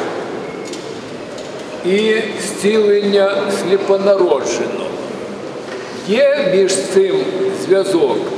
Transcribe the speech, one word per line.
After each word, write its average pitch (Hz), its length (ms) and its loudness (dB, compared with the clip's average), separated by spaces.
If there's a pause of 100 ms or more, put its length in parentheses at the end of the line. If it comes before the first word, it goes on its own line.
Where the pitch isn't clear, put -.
(1900)
і 214 300 2 (260)
зцілення 202 920 2 (300)
сліпонародженого? 190 1300 2 (1200)
Є 208 480 4
між 190 200 4
цим 190 400 2 (500)
зв'язок 175 520 4 (200)